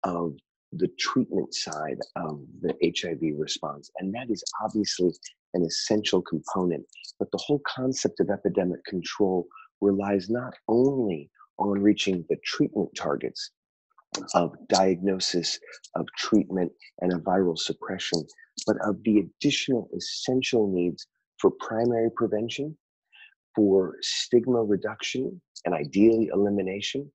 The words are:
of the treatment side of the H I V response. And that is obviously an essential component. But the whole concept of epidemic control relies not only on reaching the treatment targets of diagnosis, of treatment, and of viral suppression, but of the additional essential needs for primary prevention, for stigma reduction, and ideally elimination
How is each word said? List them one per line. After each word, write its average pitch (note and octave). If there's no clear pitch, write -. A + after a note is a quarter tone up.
of E2+
the -
treatment -
side D2+
of D#2
the E2+
H E2+
I F2
V D#2+
response. D2
And F#2+
that A#2+
is G2+
obviously F#2+
an F2+
essential -
component. E2+
But -
the G2
whole C#3+
concept -
of F#2+
epidemic F#2
control F#2
relies G2+
not B2
only A#2
on G2+
reaching F#2+
the E2
treatment -
targets -
of F2
diagnosis, F#2+
of E2
treatment, F#2
and F2+
of F2
viral F2+
suppression, -
but A2
of G2+
the G#2+
additional B2
essential B2
needs F2
for F#2+
primary A#2
prevention, A#2
for F#2+
stigma A#2+
reduction, A2
and F2
ideally G#2+
elimination G2+